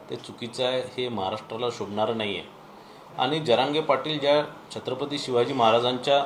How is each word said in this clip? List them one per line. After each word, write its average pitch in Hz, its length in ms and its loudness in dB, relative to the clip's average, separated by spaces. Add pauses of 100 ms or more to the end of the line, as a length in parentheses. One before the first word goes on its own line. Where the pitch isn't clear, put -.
ते - 60 -6
चुकीचं 117 480 -8
आहे, 127 160 0
हे 127 280 -6
महाराष्ट्राला 107 640 -4
शोभणारं 107 480 -2
नाही 104 180 -2
आहे. 80 80 -10 (760)
आणि 139 220 0
जरांगे 135 400 2
पाटील 151 380 0
ज्या 143 260 4 (300)
छत्रपती 139 440 -4
शिवाजी 123 340 2
महाराजांच्या 123 720 4